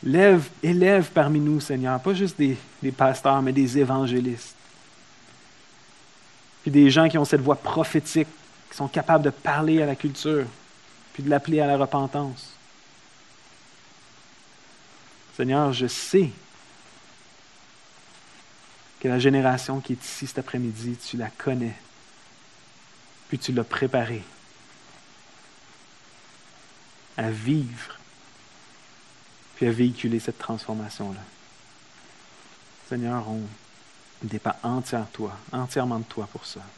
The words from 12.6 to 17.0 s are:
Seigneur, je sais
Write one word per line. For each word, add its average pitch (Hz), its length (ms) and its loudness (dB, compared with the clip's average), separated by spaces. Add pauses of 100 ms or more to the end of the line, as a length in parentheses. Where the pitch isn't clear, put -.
Seigneur, 135 360 0
je 123 140 -2
sais 180 420 0 (2750)